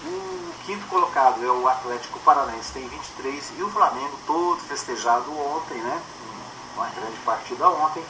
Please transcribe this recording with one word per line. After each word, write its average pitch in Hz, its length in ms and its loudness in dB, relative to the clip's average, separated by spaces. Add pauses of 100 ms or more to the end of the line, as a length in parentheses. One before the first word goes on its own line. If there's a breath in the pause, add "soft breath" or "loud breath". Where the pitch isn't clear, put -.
O 370 500 -8 (120)
quinto 208 220 -6
colocado - 580 4
é 127 40 0
o 123 180 4
Atlético - 520 -2
Paranaense, 117 540 4
tem 131 140 -8
vinte - 200 -12
e - 140 -14
três, 139 360 -6
e 170 60 -4
o 208 60 -2
Flamengo, 139 580 2
todo 165 340 2
festejado 123 720 0
ontem, 151 460 -4
né? 127 240 -4 (720)
Uma - 120 -2
grande - 380 -8
partida 131 440 4
ontem 165 400 2